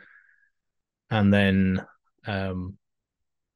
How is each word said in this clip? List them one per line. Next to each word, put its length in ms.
And 200
then, 540
um, 520